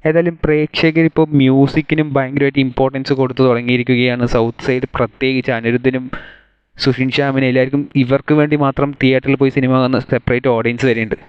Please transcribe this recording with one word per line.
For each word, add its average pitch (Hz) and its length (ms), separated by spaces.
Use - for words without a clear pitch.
ഏതായാലും 170 280
പ്രേക്ഷകരിപ്പോൾ 156 800
മ്യൂസിക്കിനും 139 720
ഭയങ്കരമായിട്ട് 139 500
ഇമ്പോർട്ടൻസ് 131 540
കൊടുത്തു 131 300
തുടങ്ങിയിരിക്കുകയാണ്. 123 840
സൗത്ത് 113 340
സൈഡ് 127 300
പ്രത്യേകിച്ച് 131 600
അനിരുദ്ധിനും 123 500
സുഷിൻ 131 340
ശ്യാമിനും 135 340
എല്ലാവർക്കും 131 340
ഇവർക്ക് 139 360
വേണ്ടി 147 260
മാത്രം 143 260
തിയേറ്ററിൽ 131 400
പോയി 135 140
സിനിമ 131 160
കാണുന്ന 127 260
സെപ്പറേറ്റ് 127 460
ഓഡിയൻസ് 117 340
വരെയുണ്ട്. 113 260